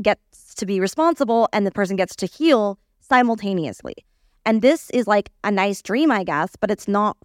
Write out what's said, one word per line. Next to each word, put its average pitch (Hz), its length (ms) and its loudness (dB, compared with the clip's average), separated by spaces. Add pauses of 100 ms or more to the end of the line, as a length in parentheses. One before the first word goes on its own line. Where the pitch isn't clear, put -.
gets - 520 -4
to 202 120 -6
be 190 140 0
responsible 233 720 0
and 202 140 0
the 185 40 0
person 190 240 -2
gets 185 220 -2
to 185 100 -4
heal 220 520 0 (220)
simultaneously. 208 920 -2 (500)
And 220 180 2
this 285 280 2
is, 240 160 0
like, 208 240 0 (140)
a 208 80 -2
nice 196 300 -2
dream, 277 280 0
I 202 140 0
guess, 160 340 -4
but 202 120 -2
it's - 180 -6
not 208 360 0